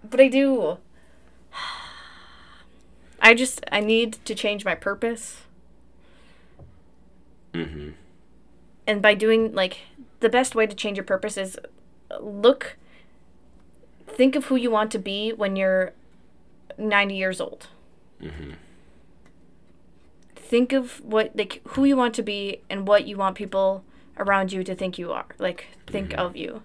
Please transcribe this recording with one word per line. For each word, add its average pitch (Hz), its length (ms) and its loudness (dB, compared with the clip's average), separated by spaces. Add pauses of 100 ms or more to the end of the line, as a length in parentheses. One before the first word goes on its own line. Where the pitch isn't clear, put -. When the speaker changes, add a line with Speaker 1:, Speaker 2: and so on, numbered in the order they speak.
Speaker 1:
But 254 120 6
I 269 80 10
do. 247 480 2 (720)
<sighs> - 1700 -14
I 226 120 10
just, 254 380 0
I 208 100 2
need 220 320 2 (120)
to 220 80 -8
change 208 320 -4
my 180 80 0
purpose. 226 680 -6 (2000)
Speaker 2:
Mm-hmm. 76 360 -8 (1000)
Speaker 1:
And 208 140 0
by 208 120 6
doing, 220 400 2
like, 185 260 -2 (420)
the 226 80 4
best 247 260 2
way 220 100 4
to 208 100 -10
change 202 220 -6
your 196 60 -8
purpose 202 340 -2
is 190 220 -8 (600)
look, 214 580 2 (1300)
think 262 280 2
of 269 100 0
who 269 100 0
you 240 160 0
want 214 200 2
to 214 80 -4
be 202 340 -6
when 202 220 -2
you're 190 380 0 (840)
ninety 202 380 0
years 190 260 -4
old. - 260 -10 (540)
Speaker 2:
Mm-hmm. 76 300 -12 (1800)
Speaker 1:
Think 247 380 0
of 254 300 -2
what, 214 320 0
like, 196 340 -4
who 269 160 2
you 277 100 6
want 240 200 2
to 226 80 -2
be 202 460 -6
and 196 180 -6
what 208 200 4
you 202 100 -10
want 190 200 0
people 190 480 -2 (320)
around 196 340 2
you 190 140 -4
to 185 100 -6
think 185 240 -6
you 170 140 -8
are, - 120 -6 (140)
like, 180 280 -4 (200)
think 196 220 -6
Speaker 2:
Mm-hmm. - 100 -6
Speaker 1:
of 175 160 -4
you. - 300 -12